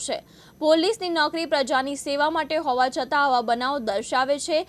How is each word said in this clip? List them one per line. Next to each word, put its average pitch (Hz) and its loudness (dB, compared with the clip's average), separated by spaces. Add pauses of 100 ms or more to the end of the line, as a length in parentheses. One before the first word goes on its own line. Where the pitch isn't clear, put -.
છે. - -6 (400)
પોલીસની 339 2
નોકરી 320 0
પ્રજાની 269 0
સેવા 294 0
માટે 311 -2
હોવા 254 2
છતાં, 269 -2
આવા 254 4
બનાવો 247 -2
દર્શાવે 262 0
છે 320 -2